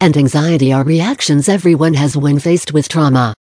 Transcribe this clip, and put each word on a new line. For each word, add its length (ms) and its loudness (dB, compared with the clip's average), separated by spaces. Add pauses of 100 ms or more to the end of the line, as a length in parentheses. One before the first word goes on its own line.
and 160 2
anxiety 560 0
are 120 0
reactions 680 0
everyone 420 2
has 240 0
when 220 0
faced 340 -2
with 160 -2
trauma. 460 0 (140)